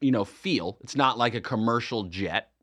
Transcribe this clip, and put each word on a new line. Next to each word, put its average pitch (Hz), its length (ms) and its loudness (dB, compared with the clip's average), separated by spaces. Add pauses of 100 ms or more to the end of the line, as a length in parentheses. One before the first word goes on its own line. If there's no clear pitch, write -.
you 139 100 4
know, 107 140 4
feel. 101 560 -4
It's - 160 -12
not 131 200 4
like 120 180 2
a 113 60 -4
commercial 117 640 -2
jet 92 460 -4 (120)